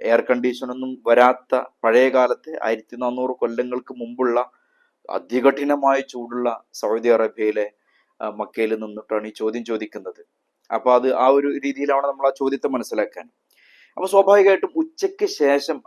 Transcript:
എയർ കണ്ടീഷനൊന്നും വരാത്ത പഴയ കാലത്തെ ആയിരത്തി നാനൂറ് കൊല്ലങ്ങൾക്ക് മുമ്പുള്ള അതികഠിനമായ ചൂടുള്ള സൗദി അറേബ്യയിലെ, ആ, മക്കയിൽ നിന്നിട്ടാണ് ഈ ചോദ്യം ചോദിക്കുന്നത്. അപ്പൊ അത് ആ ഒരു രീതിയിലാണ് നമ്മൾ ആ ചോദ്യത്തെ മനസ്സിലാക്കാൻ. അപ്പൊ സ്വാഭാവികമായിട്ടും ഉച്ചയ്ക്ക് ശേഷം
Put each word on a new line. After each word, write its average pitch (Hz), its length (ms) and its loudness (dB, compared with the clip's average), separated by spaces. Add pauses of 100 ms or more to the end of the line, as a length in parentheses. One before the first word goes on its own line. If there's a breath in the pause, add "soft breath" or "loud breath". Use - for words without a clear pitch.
എയർ 117 200 4
കണ്ടീഷനൊന്നും 123 840 -4
വരാത്ത 123 560 4 (200)
പഴയ 123 260 4
കാലത്തെ 127 540 0
ആയിരത്തി 113 320 -4
നാനൂറ് 127 360 -4
കൊല്ലങ്ങൾക്ക് 123 600 -6
മുമ്പുള്ള 123 580 -4 (580)
അതികഠിനമായ 139 920 0
ചൂടുള്ള 120 640 -8 (100)
സൗദി 113 360 -2
അറേബ്യയിലെ, 107 600 0 (500)
ആ, 110 80 -6
മക്കയിൽ 107 460 -4
നിന്നിട്ടാണ് 107 520 -8
ഈ - 20 -12
ചോദ്യം 110 360 -6
ചോദിക്കുന്നത്. 107 600 -10 (480)
അപ്പൊ 123 220 2
അത് 127 200 2
ആ 127 120 2
ഒരു 143 300 2
രീതിയിലാണ് 139 500 -2
നമ്മൾ 135 200 -2
ആ 135 100 2
ചോദ്യത്തെ 135 300 -4
മനസ്സിലാക്കാൻ. 107 600 -6 (680 soft breath)
അപ്പൊ 190 100 -4
സ്വാഭാവികമായിട്ടും 196 680 4
ഉച്ചയ്ക്ക് 190 500 -4
ശേഷം 143 600 0